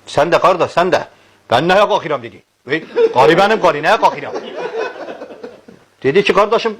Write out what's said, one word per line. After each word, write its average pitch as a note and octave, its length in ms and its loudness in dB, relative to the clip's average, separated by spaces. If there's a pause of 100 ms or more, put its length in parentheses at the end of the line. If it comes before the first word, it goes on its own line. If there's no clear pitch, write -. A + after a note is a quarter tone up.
"Sen D#3 240 0
de D#3 80 2
kardeş, D#3+ 320 2
sen F3 200 0
de." B2+ 80 2 (520)
"Ben C3+ 160 2
neye G3 200 4
kalkıram?" D3+ 360 -4
dedi. G#2+ 200 -18 (240)
"Ve D#3 160 -4 (300)
garibenim F3+ 480 4
karı, D3+ 220 0
neye F#3+ 140 2
kalkıram?" D#3+ 360 -2 (1700)
Dedi D#3 200 2
ki, G3+ 100 0
"Kardeşim, G#3 460 0